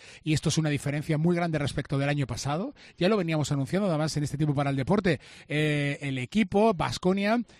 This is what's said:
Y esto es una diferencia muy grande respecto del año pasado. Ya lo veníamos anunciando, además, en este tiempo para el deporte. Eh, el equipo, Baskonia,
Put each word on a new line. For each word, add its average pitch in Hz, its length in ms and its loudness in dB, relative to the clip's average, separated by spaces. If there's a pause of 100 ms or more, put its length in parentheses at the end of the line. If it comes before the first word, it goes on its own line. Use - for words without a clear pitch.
(220)
Y 156 80 0
esto 156 160 0
es 147 100 2
una 156 120 2
diferencia 147 480 -2
muy 170 180 4
grande 170 240 0
respecto 143 380 -4
del 139 100 0
año 143 180 0
pasado. 147 480 -6 (240)
Ya 175 120 2
lo 220 80 4
veníamos 160 340 0
anunciando, 156 380 0
además, 156 260 -2
en 147 80 0
este 143 140 -6
tiempo 151 180 2
para 139 140 0
el 139 80 -2
deporte. 170 420 2 (300)
Eh, 147 500 0
el 135 200 -4
equipo, 202 540 2
Baskonia, 196 720 0 (160)